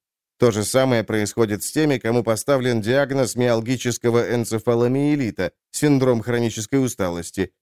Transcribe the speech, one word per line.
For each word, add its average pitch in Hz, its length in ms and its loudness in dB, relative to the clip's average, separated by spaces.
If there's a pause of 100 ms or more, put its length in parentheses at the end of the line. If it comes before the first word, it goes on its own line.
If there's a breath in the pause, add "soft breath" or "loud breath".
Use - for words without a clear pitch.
(380)
То 123 120 4
же 104 140 0
самое 127 400 0
происходит 104 580 -2
с - 80 -10
теми, 147 280 2
кому 117 260 0
поставлен 123 560 0
диагноз 127 560 0
миалгического 120 1000 0
энцефаломиелита, 120 1160 0 (180)
синдром 127 520 2
хронической 120 640 -2
усталости 90 760 -6